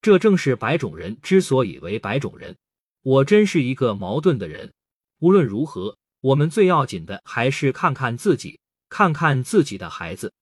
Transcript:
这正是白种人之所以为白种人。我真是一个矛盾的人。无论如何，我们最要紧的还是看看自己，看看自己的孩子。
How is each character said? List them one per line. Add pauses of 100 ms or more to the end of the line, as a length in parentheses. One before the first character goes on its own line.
这
正
是
白
种
人
之
所
以
为
白
种
人。 (460)
我
真
是
一
个
矛
盾
的
人。 (480)
无
论
如
何， (240)
我
们
最
要
紧
的
还
是
看
看
自
己， (300)
看
看
自
己
的
孩
子。